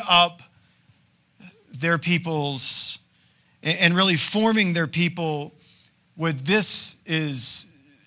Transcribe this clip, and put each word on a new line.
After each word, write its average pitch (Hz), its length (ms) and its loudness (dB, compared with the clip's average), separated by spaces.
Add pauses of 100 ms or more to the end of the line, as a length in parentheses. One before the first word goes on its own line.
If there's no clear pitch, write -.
up 175 340 4 (1300)
their 165 260 0
peoples 156 1000 -2 (640)
and, 160 160 0
and 175 160 4
really 190 220 4
forming 214 560 2
their 165 160 0
people 165 680 -4 (600)
with, 156 280 -2
"This - 520 0 (100)
is 151 600 -4 (400)